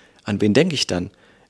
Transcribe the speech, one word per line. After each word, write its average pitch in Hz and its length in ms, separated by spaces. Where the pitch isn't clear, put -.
an 101 160
wen 104 120
denke 156 220
ich - 120
dann? 90 220